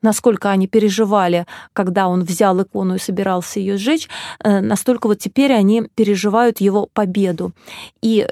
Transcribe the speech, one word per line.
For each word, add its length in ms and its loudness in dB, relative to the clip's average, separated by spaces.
насколько 480 0
они 160 2
переживали, 800 2
когда 340 0
он 160 0
взял 380 2
икону 320 -4
и 40 -4
собирался 600 -4
её 160 -4
сжечь, 320 -2
э, 180 2
настолько 480 0
вот 100 2
теперь 340 0
они 420 2
переживают 680 2
его 320 0
победу. 580 -2
И 320 0